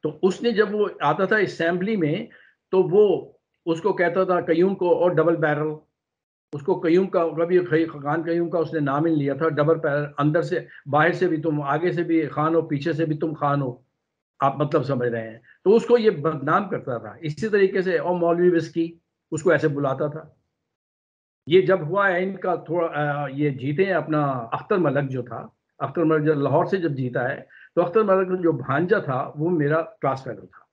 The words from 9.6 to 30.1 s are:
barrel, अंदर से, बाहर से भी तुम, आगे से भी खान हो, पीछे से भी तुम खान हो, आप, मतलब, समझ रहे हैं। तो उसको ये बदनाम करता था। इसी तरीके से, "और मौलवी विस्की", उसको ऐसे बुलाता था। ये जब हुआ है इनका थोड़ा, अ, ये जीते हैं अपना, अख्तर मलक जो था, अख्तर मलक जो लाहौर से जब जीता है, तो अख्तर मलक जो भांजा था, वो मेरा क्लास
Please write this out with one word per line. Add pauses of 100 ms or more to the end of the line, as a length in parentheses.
barrel,
अंदर
से, (200)
बाहर
से
भी
तुम,
आगे
से
भी
खान
हो,
पीछे
से
भी
तुम
खान
हो, (560)
आप,
मतलब,
समझ
रहे
हैं। (240)
तो
उसको
ये
बदनाम
करता
था।
इसी
तरीके
से,
"और
मौलवी
विस्की", (300)
उसको
ऐसे
बुलाता
था। (1160)
ये
जब
हुआ
है
इनका
थोड़ा,
अ,
ये
जीते
हैं
अपना, (300)
अख्तर
मलक
जो
था, (240)
अख्तर
मलक
जो
लाहौर
से
जब
जीता
है, (280)
तो
अख्तर
मलक
जो
भांजा
था,
वो
मेरा
क्लास